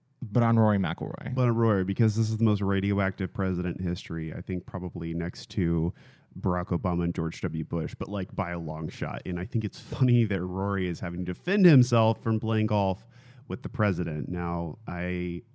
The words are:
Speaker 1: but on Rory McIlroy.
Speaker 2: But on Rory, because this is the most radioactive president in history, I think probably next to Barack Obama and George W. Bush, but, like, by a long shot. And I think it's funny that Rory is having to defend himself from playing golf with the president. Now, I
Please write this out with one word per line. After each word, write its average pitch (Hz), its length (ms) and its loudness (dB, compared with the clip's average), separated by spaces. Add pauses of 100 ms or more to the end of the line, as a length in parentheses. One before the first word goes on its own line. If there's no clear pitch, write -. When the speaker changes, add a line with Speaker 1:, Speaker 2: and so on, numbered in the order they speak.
(220)
Speaker 1:
but 113 220 0
on 117 160 4
Rory 107 180 6
McIlroy. 95 560 -4
Speaker 2:
But 127 100 2
on 120 120 2
Rory, 110 280 4
because 101 320 2
this 110 140 2
is 110 80 -2
the 113 60 2
most 104 180 4
radioactive 98 720 0
president 90 460 -2
in 92 80 -4
history, 82 460 -6
I 82 80 -10
think 90 240 -8
probably 85 480 -8
next 85 380 -8
to 85 420 0 (460)
Barack 90 280 -2
Obama 87 380 -2
and 87 100 -2
George 82 260 -6
W. 80 220 -4
Bush, 80 340 -6
but, - 120 -10
like, 98 260 -8
by 87 160 -4
a 87 80 -6
long 80 300 -8
shot. - 360 -8
And 90 140 -4
I 90 60 -4
think - 180 -4
it's - 160 -8
funny 123 460 2
that 95 180 -2
Rory 95 440 -2
is 85 120 -4
having 87 260 -6
to 90 80 -4
defend 190 320 2
himself 120 560 6
from 110 180 0
playing 110 280 0
golf 101 400 0 (400)
with 95 160 -8
the - 60 -8
president. 82 580 -2
Now, 87 500 -4 (100)
I 87 560 -6 (120)